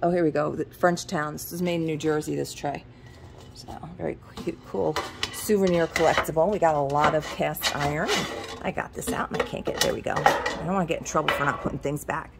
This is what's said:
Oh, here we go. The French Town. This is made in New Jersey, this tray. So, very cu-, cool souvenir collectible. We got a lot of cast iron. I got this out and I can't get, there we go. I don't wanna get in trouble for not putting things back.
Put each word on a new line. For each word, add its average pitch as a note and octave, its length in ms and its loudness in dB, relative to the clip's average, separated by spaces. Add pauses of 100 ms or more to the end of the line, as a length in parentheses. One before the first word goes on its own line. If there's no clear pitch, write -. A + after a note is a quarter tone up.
Oh, E3+ 80 4
here F3 140 4
we D#3 60 6
go. D3 260 0
The D3+ 80 -2
French - 420 2
Town. D3+ 280 -2
This - 180 -10
is E3+ 80 -6
made F3 140 2
in E3 100 0
New D#3+ 140 0
Jersey, D3+ 360 0
this C#3+ 200 -2
tray. - 300 -4 (680)
So, - 160 -18 (300)
very - 180 -4 (200)
cu-, - 200 -6 (100)
cool E3 300 0 (380)
souvenir F3+ 540 4
collectible. D#3+ 640 4
We G#3 80 0
got D#3+ 160 6
a D3 60 4
lot D3 340 4
of D3+ 120 2 (100)
cast - 400 -2
iron. D3 320 0 (540)
I - 80 -2
got - 240 -4
this - 180 -4
out - 180 -2
and - 120 -2
I - 20 2
can't - 200 -6
get, - 160 -4
there - 120 2
we - 80 -2
go. - 160 -2
I - 480 0
don't E3 80 -2
wanna F#3+ 140 2
get - 140 -2
in - 40 -10
trouble D#3 300 0
for C#3+ 100 0
not C#3 160 0
putting - 180 -4
things C#3+ 260 -4
back. - 360 -4